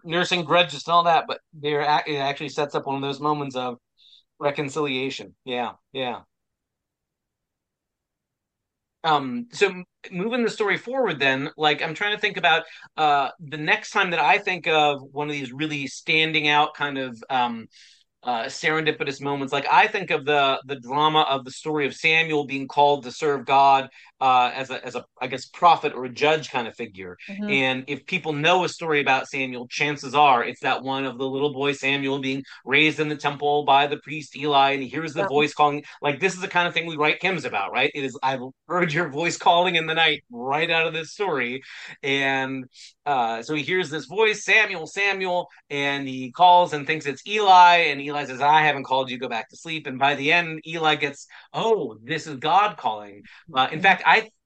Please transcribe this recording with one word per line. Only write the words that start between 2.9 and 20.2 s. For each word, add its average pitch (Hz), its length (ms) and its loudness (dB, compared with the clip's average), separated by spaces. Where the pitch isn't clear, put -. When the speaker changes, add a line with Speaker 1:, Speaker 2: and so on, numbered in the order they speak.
Speaker 1:
of 139 60 -6
those 139 180 -6
moments 143 360 -2
of 127 220 -6
reconciliation. 135 960 -4
Yeah, 123 260 -6
yeah. 123 300 -8
Um, 131 480 0
so 202 160 2
m-, 185 180 -6
moving 226 320 -2
the 214 60 0
story 196 280 0
forward 233 420 -2
then, 139 380 0
like, 151 240 2
I'm 160 120 -6
trying 208 220 -4
to 202 60 -8
think 196 160 -2
about, 165 260 2
uh, 143 340 2
the 156 180 -12
next 196 340 -2
time 190 200 0
that 165 80 0
I 165 180 4
think 180 300 -4
of 147 340 2
one 147 160 -6
of 147 60 -4
these 135 180 -8
really 143 360 -6
standing 156 600 0
out 147 260 2
kind 143 240 -4
of, 123 320 -8
um, 120 380 -2
uh, 120 200 -2
serendipitous 151 760 -2
moments. 139 300 -4
Like, 143 180 -2
I 180 180 6
think 196 220 -4
of 151 140 -2